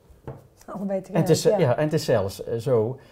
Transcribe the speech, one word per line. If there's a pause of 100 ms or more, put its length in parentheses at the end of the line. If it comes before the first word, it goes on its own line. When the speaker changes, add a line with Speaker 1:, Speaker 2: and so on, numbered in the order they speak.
(720)
Speaker 1:
Allebei
Speaker 2:
En
het
is,
Speaker 1:
tegelijk,
ja.
Speaker 2:
ja,
en
het
is
zelfs,
eh,
zo, (120)